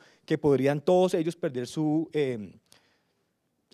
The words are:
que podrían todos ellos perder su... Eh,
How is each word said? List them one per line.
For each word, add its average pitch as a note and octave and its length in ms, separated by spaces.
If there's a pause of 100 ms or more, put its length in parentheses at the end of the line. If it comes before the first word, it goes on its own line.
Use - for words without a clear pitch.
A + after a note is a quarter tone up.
(240)
que D#3 140
podrían C#3+ 420
todos F3+ 320
ellos E3+ 240
perder B2 300
su... D#3 480
Eh, B2 400 (1200)